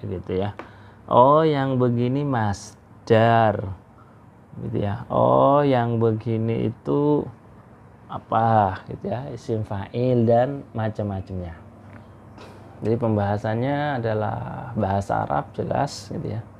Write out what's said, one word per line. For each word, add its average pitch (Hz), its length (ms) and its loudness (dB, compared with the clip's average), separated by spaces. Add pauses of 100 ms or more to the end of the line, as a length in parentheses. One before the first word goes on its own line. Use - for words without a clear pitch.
gitu 92 320 -8
ya. 101 180 -4 (560)
Oh 143 320 8
yang 135 320 0
begini 123 480 0
masdar 110 1500 0 (880)
gitu 113 160 -6
ya. 107 320 -4
Oh 131 480 4
yang 120 400 0
begini 113 720 -2
itu 143 560 -2 (840)
apa 110 800 0
gitu - 180 -10
ya, 123 240 -6
isim 113 320 -6
fa'il 120 580 0
dan 127 380 2 (140)
macam-macamnya. 98 800 -6 (1300)
Jadi 110 140 0
pembahasannya 117 1040 -2
adalah 110 320 -2 (420)
bahasa 101 480 0
Arab 143 320 -2
jelas - 560 -4
gitu 107 240 -6
ya. 117 40 -6 (180)